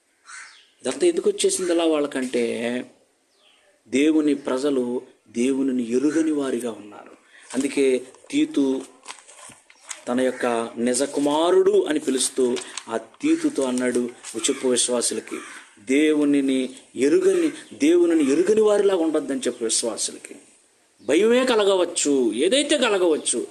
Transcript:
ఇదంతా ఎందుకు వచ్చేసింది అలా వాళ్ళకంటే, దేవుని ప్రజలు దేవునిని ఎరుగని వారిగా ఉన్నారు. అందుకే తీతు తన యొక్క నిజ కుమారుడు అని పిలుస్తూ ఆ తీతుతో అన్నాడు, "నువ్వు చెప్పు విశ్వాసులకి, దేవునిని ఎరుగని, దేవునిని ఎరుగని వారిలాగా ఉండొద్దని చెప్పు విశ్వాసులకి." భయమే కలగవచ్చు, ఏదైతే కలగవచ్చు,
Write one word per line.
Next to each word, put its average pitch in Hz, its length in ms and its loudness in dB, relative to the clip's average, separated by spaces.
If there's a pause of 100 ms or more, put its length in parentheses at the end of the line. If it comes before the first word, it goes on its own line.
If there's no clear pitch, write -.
(840)
ఇదంతా 131 240 -2
ఎందుకు 180 240 2
వచ్చేసింది 190 420 -2
అలా 170 120 2
వాళ్ళకంటే, 123 1000 -2 (1040)
దేవుని 147 460 2
ప్రజలు 127 680 -2 (260)
దేవునిని 127 640 -2
ఎరుగని 151 400 0
వారిగా 123 380 -4
ఉన్నారు. 104 440 -18 (400)
అందుకే 135 480 0 (280)
తీతు 143 500 0 (1300)
తన 123 120 -2
యొక్క 127 260 -2 (300)
నిజ 123 260 0
కుమారుడు 170 880 2
అని 151 100 -2
పిలుస్తూ 127 580 -2 (320)
ఆ 113 80 -4
తీతుతో 294 640 -2
అన్నాడు, 127 360 -2
"నువ్వు 117 420 -6
చెప్పు 131 280 -2
విశ్వాసులకి, 120 680 -2 (460)
దేవునిని 139 840 2 (260)
ఎరుగని, 165 800 0
దేవునిని 165 560 4
ఎరుగని 190 280 4
వారిలాగా 202 380 4
ఉండొద్దని 147 420 -2
చెప్పు 120 240 -4
విశ్వాసులకి." - 720 -6 (680)
భయమే 220 380 4
కలగవచ్చు, 180 880 2
ఏదైతే 262 460 2
కలగవచ్చు, 180 720 0